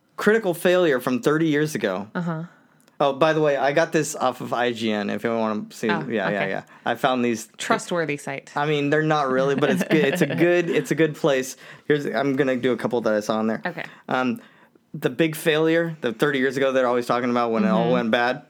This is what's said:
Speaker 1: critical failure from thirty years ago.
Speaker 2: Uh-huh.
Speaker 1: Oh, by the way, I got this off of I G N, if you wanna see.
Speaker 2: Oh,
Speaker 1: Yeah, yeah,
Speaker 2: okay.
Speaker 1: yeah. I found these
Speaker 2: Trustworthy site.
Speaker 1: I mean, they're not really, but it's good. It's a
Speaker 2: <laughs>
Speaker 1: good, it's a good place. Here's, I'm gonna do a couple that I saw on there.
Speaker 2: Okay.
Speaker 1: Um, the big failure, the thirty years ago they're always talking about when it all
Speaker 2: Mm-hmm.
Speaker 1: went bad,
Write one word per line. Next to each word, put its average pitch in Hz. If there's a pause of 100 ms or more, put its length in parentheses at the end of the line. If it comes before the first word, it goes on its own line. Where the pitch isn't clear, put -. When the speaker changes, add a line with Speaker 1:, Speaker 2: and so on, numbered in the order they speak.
(160)
Speaker 1:
critical 208
failure 170
from 127
thirty 156
years 151
ago. 101
Speaker 2:
Uh-huh. 170 (580)
Speaker 1:
Oh, 139
by 160
the 156
way, 147
I 135
got 160
this 156
off 127
of 123
I 123
G 113
N, 104
if 104
you 117
wanna 107
see. -
Speaker 2:
Oh, 165
Speaker 1:
Yeah, 101
yeah, 101
Speaker 2:
okay. 98
Speaker 1:
yeah. 98 (220)
I 120
found 127
these 117
Speaker 2:
Trustworthy 170
site. -
Speaker 1:
I 147
mean, 143
they're 156
not 151
really, 131
but 135
it's 185
good. 156
It's 165
a 147
Speaker 2:
<laughs> -
Speaker 1:
good, 175
it's 151
a -
good 156
place. 131 (300)
Here's, 147
I'm 131
gonna 131
do 123
a 113
couple 120
that 110
I 107
saw 110
on 110
there. 107
Speaker 2:
Okay. 165 (240)
Speaker 1:
Um, 127 (540)
the 151
big 156
failure, 160
the 120
thirty 143
years 131
ago 135
they're 127
always 120
talking 123
about 120
when 107
it 95
all 90
Speaker 2:
Mm-hmm. -
Speaker 1:
went 120
bad, 120